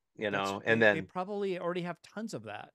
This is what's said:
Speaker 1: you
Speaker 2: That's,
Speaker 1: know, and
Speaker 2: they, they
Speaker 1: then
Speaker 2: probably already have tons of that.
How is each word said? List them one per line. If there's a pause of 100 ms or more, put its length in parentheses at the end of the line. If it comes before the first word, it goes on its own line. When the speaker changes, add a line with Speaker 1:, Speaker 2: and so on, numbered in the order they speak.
(160)
Speaker 1:
you
Speaker 2:
That's,
Speaker 1:
know,
and
Speaker 2:
they,
they
Speaker 1:
then
Speaker 2:
probably
already
have
tons
of
that.